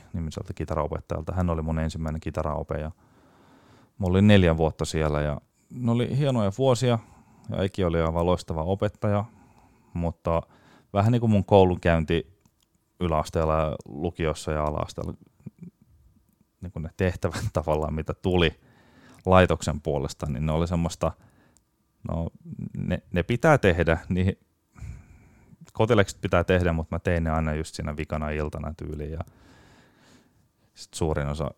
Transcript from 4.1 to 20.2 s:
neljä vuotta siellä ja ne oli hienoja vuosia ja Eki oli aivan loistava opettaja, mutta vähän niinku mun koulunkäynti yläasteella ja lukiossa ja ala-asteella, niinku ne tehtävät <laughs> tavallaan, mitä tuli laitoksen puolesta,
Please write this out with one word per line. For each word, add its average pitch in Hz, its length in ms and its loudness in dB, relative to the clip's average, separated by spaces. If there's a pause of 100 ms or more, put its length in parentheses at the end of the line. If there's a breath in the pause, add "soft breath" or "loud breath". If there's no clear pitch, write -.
neljä 90 300 8
vuotta 80 280 0
siellä 76 360 0
ja 73 200 -4 (280)
ne 120 220 -4
oli 120 260 -2
hienoja 127 400 0
vuosia 123 420 2 (500 soft breath)
ja 98 140 -2
Eki 98 200 -2
oli 82 180 2
aivan 82 240 0
loistava 85 380 -2
opettaja, 101 600 -2 (680 soft breath)
mutta 85 480 -2 (520 soft breath)
vähän 101 180 4
niinku 120 160 2
mun 101 180 4
koulunkäynti 87 920 4 (640)
yläasteella 80 540 0
ja 78 220 0 (100)
lukiossa 78 680 -4
ja 76 120 -2
ala-asteella, - 500 -6 (1500)
niinku 92 180 -10
ne 78 180 -8
tehtävät 90 560 -2
<laughs> - 0 -
tavallaan, 78 400 0
mitä 78 200 -4
tuli 90 460 2 (680 soft breath)
laitoksen 90 560 4
puolesta, 71 440 -4